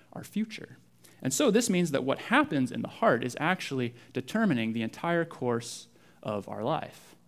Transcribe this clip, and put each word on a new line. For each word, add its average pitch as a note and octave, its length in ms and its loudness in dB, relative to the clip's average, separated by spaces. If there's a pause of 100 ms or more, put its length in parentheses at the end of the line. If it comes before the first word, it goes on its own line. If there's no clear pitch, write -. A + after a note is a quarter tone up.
(140)
our - 100 -10
future. - 560 -6 (420)
And C3 100 0
so C4+ 200 4
this A#3 180 4
means F3 220 2
that C3+ 120 0
what C3 140 0
happens C#3 540 2
in A#2 100 -6
the - 60 -4
heart C#3 360 2
is B2 160 -4
actually C3+ 540 -2 (200)
determining B2+ 600 0
the A#2 80 -2
entire E3 440 0
course B2 640 -4 (360)
of G#2 260 -4
our G#2 140 -6
life. - 520 -4 (120)